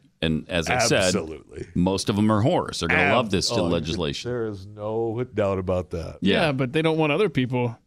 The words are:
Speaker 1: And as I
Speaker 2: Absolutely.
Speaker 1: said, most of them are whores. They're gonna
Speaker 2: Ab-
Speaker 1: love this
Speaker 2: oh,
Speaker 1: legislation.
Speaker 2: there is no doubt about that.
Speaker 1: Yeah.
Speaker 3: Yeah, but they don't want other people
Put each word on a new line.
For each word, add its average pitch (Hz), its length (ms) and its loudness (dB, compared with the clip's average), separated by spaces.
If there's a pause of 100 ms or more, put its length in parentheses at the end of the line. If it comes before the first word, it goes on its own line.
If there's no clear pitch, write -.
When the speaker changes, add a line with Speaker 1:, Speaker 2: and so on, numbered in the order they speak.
(220)
Speaker 1:
And 80 280 0
as 85 180 -2
I 120 60 0
Speaker 2:
Absolutely. 92 880 0
Speaker 1:
said, - 100 -14
most 92 360 2
of 101 60 0
them 107 140 4
are 107 120 4
whores. 139 380 0
They're 85 100 -2
gonna 156 140 2
Speaker 2:
Ab- 139 120 2
Speaker 1:
love 117 140 0
this 90 200 0
Speaker 2:
oh, 110 140 0
Speaker 1:
legislation. 82 680 -2
Speaker 2:
there 120 180 -4
is 98 180 -10
no 110 580 -4
doubt 101 340 0
about 90 340 -2
that. 82 280 -8
Speaker 1:
Yeah. 190 280 2
Speaker 3:
Yeah, 143 40 0
but 131 220 -2
they 156 80 2
don't 160 160 2
want 156 120 2
other 185 200 2
people 127 440 0 (120)